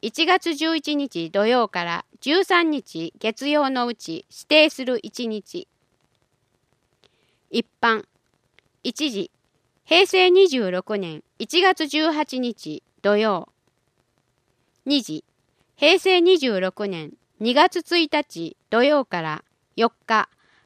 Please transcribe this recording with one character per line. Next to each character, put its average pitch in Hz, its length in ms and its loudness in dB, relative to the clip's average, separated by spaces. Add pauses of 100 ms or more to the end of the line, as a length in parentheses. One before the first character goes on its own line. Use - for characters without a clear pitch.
一 285 260 -2
月 359 280 0
十 320 220 -2
一 302 180 -6
日 254 380 -6
土 202 120 0
曜 233 220 2
か 180 160 -6
ら 170 220 -6 (160)
十 339 240 0
三 339 260 0
日 165 480 -8
月 226 300 -6
曜 294 200 0
の 247 200 -2
う 233 80 -8
ち - 340 -12
指 - 160 -20
定 302 240 6
す 262 140 -10
る 247 180 -2
一 233 240 -10
日。 208 400 -10 (1800)
一 226 160 -4 (140)
般、 226 240 0 (800)
一 277 260 -4
時、 202 220 -8 (520)
平 359 220 4
成 370 240 4
二 381 160 6
十 247 240 -2
六 185 260 -6
年 170 280 -8 (160)
一 311 220 0
月 370 260 2
十 311 240 0
八 302 260 -6
日 226 460 -8 (180)
土 208 140 2
曜。 208 320 -2 (1400)
二 277 180 0
時、 156 220 -10 (500)
平 330 240 4
成 370 220 2
二 359 180 4
十 240 220 -2
六 185 260 -6
年 165 260 -8 (280)
二 233 140 0
月 330 280 2
一 339 260 0
日 170 480 -6 (140)
土 233 140 2
曜 277 200 2
か 175 160 -8
ら 156 240 -10 (300)
四 233 160 2 (160)
日 220 220 0 (380)